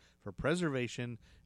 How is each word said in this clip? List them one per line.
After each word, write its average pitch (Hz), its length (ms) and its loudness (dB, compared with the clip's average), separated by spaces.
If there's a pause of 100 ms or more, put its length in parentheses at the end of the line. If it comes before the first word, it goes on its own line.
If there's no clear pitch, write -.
(200)
for 101 100 -8
preservation 127 880 0 (280)